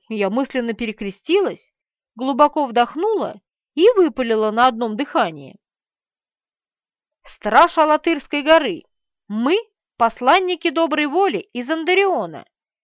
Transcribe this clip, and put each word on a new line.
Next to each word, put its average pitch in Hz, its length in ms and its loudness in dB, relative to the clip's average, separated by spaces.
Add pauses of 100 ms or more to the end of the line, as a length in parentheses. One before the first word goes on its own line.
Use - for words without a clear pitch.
я 202 220 -2
мысленно 240 440 -4
перекрестилась, 220 880 -4 (540)
глубоко 277 500 0
вдохнула 247 760 -2 (360)
и 339 180 6
выпалила 233 540 0
на 233 180 2
одном 226 300 -4
дыхании. 175 640 -4 (1800)
«Страж 285 420 2
Алатырской 302 640 0
горы, 285 400 2 (460)
мы, 233 280 0 (420)
посланники 330 720 0
доброй 302 340 0
воли 294 480 -2
из 240 160 -6
Андариона, 320 800 -2 (360)